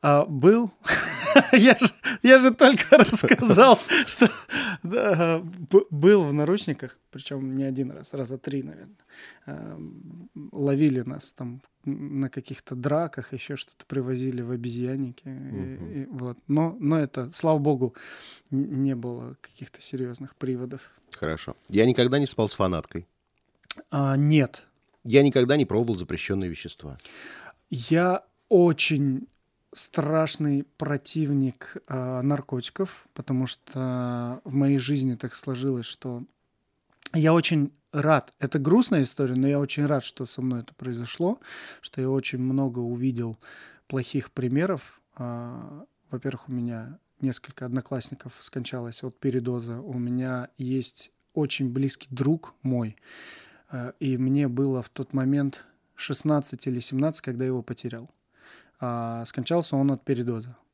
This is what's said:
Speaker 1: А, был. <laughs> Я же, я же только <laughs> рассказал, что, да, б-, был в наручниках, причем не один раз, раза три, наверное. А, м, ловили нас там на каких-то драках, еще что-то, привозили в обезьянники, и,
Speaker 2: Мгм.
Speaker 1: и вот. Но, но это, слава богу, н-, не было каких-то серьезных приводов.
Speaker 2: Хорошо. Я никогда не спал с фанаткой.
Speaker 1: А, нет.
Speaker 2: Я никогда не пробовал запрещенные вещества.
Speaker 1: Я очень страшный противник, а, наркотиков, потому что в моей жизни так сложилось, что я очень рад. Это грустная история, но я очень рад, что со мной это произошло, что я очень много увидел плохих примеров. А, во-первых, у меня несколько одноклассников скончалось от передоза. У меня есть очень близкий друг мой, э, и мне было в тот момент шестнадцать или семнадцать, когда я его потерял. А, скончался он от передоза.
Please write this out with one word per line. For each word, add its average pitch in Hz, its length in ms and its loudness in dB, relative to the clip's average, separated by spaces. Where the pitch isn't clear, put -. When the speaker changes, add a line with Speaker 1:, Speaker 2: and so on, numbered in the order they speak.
Speaker 1:
А, 147 220 6
был. 185 520 4
<laughs> - 760 4
Я 240 260 10
же, 240 140 2
я 262 160 12
же 254 160 8
только 262 300 6
<laughs> - 140 2
рассказал, 220 800 8
что, - 240 4
да, 170 580 0
б-, 180 500 2
был 180 340 6
в 143 80 -2
наручниках, 151 680 -2
причем 135 440 -8
не 135 100 -2
один 131 260 -4
раз, - 240 -16
раза 131 240 -8
три, 139 240 -6
наверное. 80 340 -16
А, - 300 -14
м, 165 540 -18
ловили 139 500 0
нас 127 300 -12
там 127 280 -12
на 139 460 -6
каких-то - 440 -12
драках, 143 600 -4
еще 135 220 -10
что-то, - 300 -16
привозили 127 560 -4
в 120 80 -8
обезьянники, 123 760 -6
и, - 20 -14
Speaker 2:
Мгм. 135 640 -10
Speaker 1:
и 135 180 -8
вот. 123 280 -10
Но, 160 320 0
но 151 180 2
это, 135 360 -4
слава 156 240 2
богу, 135 360 0
н-, 135 320 -2
не 135 120 0
было 120 480 -10
каких-то - 400 -20
серьезных 127 540 -10
приводов. 127 540 -8
Speaker 2:
Хорошо. 80 340 -6
Я 104 160 4
никогда 123 340 4
не 143 80 2
спал 110 220 -2
с - 60 -8
фанаткой. 87 520 -4
Speaker 1:
А, 139 260 0
нет. 147 500 2
Speaker 2:
Я 120 180 6
никогда 135 360 4
не 135 80 2
пробовал 110 320 0
запрещенные 92 500 -4
вещества. 78 480 -12
Speaker 1:
Я 165 540 0
очень 156 800 4
страшный 151 880 0
противник, 143 1000 -2
а, 127 360 -6
наркотиков, 143 880 -4
потому 131 340 -4
что 123 960 -6
в 131 100 -10
моей 139 240 4
жизни 131 380 -2
так - 180 -10
сложилось, 127 500 -6
что 123 380 -10
я 160 220 4
очень 160 380 2
рад. 151 460 0
Это 143 200 -4
грустная 160 440 4
история, 127 320 -2
но 131 120 2
я 143 140 2
очень 143 240 -2
рад, 143 180 0
что - 220 -8
со - 160 -12
мной 127 200 -4
это 113 140 -16
произошло, 127 680 -4
что - 180 -10
я 131 80 -2
очень 135 300 -2
много 131 400 -2
увидел 120 580 -4
плохих 131 460 -6
примеров. 139 680 -2
А, 120 680 -12
во-первых, 135 380 -8
у 135 40 -8
меня 120 460 -8
несколько 131 460 -6
одноклассников 123 720 -8
скончалось 120 680 -10
от 127 160 -12
передоза. 120 600 -4
У 127 180 -10
меня 127 580 -4
есть 127 560 -6
очень 143 340 -2
близкий 131 420 -4
друг 139 520 -2
мой, 120 340 -2
э, 123 300 -10
и 131 160 -2
мне 135 320 0
было 131 320 -2
в 113 80 -12
тот - 240 -12
момент 139 540 -2
шестнадцать 147 680 -2
или 123 140 -4
семнадцать, 143 420 -4
когда 127 220 -6
я 127 40 -2
его 127 140 -4
потерял. 117 460 -12
А, 117 460 -6
скончался 160 520 -2
он 139 140 4
от 131 140 -4
передоза. 120 500 -4